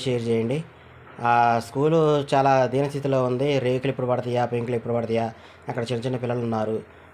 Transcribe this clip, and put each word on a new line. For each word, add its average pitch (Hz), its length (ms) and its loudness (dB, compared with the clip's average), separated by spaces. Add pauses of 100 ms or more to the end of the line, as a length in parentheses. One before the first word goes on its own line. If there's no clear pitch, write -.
షేర్ 123 220 -2
చేయండి. 117 300 0 (720)
ఆ 120 40 6 (320)
స్కూలు 156 340 2 (340)
చాలా 135 200 4 (200)
దీనస్థితిలో 139 460 0 (100)
ఉంది. 127 180 0 (180)
రేకులు 127 280 0
ఎప్పుడు 127 180 -4
పడతాయా, 120 420 0
పెంకులు 120 260 -2
ఎప్పుడు 117 180 -4
పడతాయా, 113 280 0 (440)
అక్కడ 120 200 -4
చిన్న 117 160 -4
చిన్న 127 180 -4
పిల్లలు 120 240 -2
ఉన్నారు, 110 300 -2 (360)